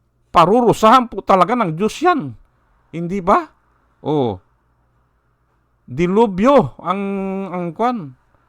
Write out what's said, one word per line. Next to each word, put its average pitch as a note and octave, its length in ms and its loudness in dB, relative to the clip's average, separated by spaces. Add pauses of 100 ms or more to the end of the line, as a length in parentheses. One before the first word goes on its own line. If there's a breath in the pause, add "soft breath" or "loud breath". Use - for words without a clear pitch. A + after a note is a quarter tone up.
(300)
parurusahan A3 800 4
po G3+ 160 -12
talaga F#3+ 320 2
ng F#3 160 -2
Diyos F3 220 -4 (100)
yan. A#3+ 320 -2 (560)
Hindi E3+ 320 -6
ba? D4+ 240 0 (560)
Oh. C3 320 -2 (1500)
Dilubyo F#3+ 920 2
ang, F#3+ 240 -6 (480)
ang F3 240 -8
kwan, A3 400 -6 (360)